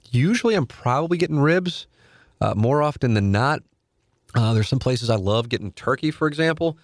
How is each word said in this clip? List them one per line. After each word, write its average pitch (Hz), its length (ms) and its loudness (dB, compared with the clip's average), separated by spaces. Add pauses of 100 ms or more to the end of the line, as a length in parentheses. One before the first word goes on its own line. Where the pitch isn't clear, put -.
(120)
usually 208 420 2
I'm 147 120 0
probably 160 520 -2
getting 156 220 0
ribs, 175 460 0 (540)
uh, 104 140 0
more 123 280 2
often 143 300 -2
than 101 200 2
not. 131 280 0 (720)
Uh, 113 200 2
there's 110 140 0
some 135 100 0
places 120 320 -2
I 113 60 2
love 107 340 0
getting 104 220 -6
turkey, 135 380 -4
for 156 160 -2
example, 160 580 -2